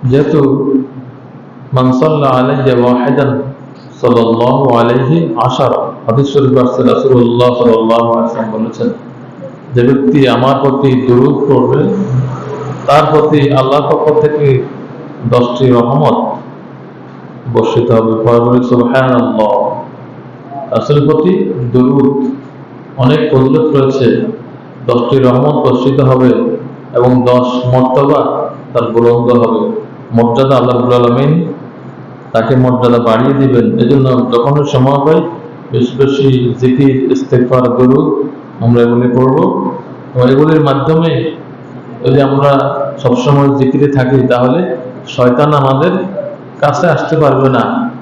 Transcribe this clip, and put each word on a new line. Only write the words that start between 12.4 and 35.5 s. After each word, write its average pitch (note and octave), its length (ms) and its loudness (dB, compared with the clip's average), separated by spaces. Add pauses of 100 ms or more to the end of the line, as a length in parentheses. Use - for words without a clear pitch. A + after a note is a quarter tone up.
তার D3 240 4
প্রতি D3+ 420 2
আল্লাহর D3 420 0
পক্ষ D3+ 260 2
থেকে D3 420 2 (680)
দশটি B2 400 2
রহমত A#2+ 680 0 (1160)
বর্ষিত A#2 380 0
হবে।" A2+ 320 0
পরে A#2 160 4
বলি, B2 240 2
"সুবহানাল্লাহ।" A#2+ 1040 0 (1000)
রাসূলের C#3+ 380 0
প্রতি D#3 440 0 (200)
দুরূদ C3 580 2 (680)
অনেক D3+ 340 2
ফজিলত C3+ 440 2
রয়েছে, C3 500 2 (600)
দশটি B2 300 0
রহমত B2+ 500 2
বর্ষিত C3+ 340 0
হবে B2+ 280 2 (640)
এবং B2 300 2
দশ B2 420 0
মর্তবা B2+ 840 0 (240)
তার - 180 -2
বুলন্দ A#2+ 420 2
হবে। A2 560 0 (240)
মর্যাদা A#2 420 2
আল্লাহ B2 200 2
রাব্বুল B2 180 0
আলামিন C3+ 600 2 (800)
তাকে A#2 240 0
মর্যাদা A#2+ 480 2
বাড়িয়ে A#2 300 2
দিবেন। B2 460 2
এজন্য B2+ 520 2
যখনই C#3 340 2
সময় C3+ 400 2
পাই, D#3+ 240 2 (420)